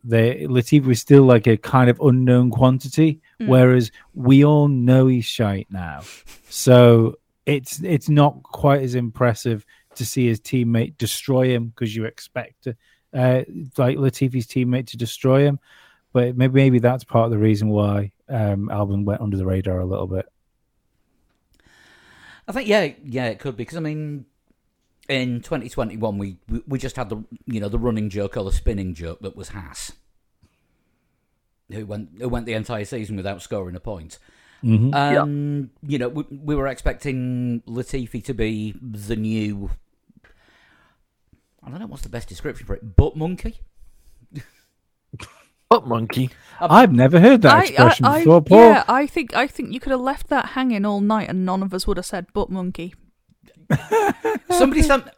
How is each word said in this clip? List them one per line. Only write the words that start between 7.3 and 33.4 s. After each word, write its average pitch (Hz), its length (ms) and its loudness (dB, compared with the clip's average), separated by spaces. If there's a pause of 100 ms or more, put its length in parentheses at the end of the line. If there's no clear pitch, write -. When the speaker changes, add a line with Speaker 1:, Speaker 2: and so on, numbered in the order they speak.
Speaker 1:
it's, 143 360 -6
it's 170 260 -4
not 147 360 2
quite 139 380 0
as 123 120 -6
impressive 117 680 -4 (320)
to 117 100 -8
see 123 220 -2
his 110 120 -2
teammate 120 580 -4
destroy 131 500 -2
him, 117 260 -4
'cause 110 220 -8
you 110 80 -6
expect, - 640 -14
uh, 127 720 -4 (340)
like, 131 200 0
Latifi's 131 500 -4
teammate 123 420 -4
to - 80 -18
destroy 131 500 0
him. 143 120 -2 (540)
But 123 240 -2
maybe, 131 180 2
maybe 135 240 4
that's 123 260 0
part 117 200 0
of 117 60 -2
the 110 80 0
reason 107 320 2
why, 101 420 -2 (160)
um, 104 400 -4
Albon 101 360 -4
went 101 180 -4
under 101 160 -4
the 92 80 -4
radar 92 340 -4
a 92 60 -6
little 92 200 -6
bit. 95 200 -8 (2250)
Speaker 3:
I 208 60 -10
think, 220 160 -4
yeah, 190 240 2 (120)
yeah, 127 220 -6
it 107 120 -6
could 123 180 -10
be, 117 80 -10
'cause, 151 120 -14
I 170 40 -8
mean, 151 460 -10 (840)
in 127 320 -4
twenty 123 280 -10
twenty-one, 110 500 -8
we, 95 200 -10 (100)
we, 117 180 -6
we 139 120 -6
just 123 180 -10
had 117 120 -10
the, 107 140 -10 (240)
you 113 140 -6
know, 104 80 -6
the 113 100 -4
running 110 300 -2
joke 101 280 -8
or 101 80 -6
the 95 80 -4
spinning 98 420 -4
joke 82 280 -14
that 95 140 -14
was 98 140 -18
Haas, 82 420 -18 (1800)
who 104 160 -14
went, 104 320 -12
who 123 100 -8
went 120 180 -6
the 113 80 -6
entire 107 300 -8
season 107 320 -10
without 95 260 -8